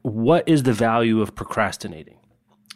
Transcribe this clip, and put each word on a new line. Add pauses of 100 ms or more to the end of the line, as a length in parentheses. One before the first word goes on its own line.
what
is
the
value
of
procrastinating. (580)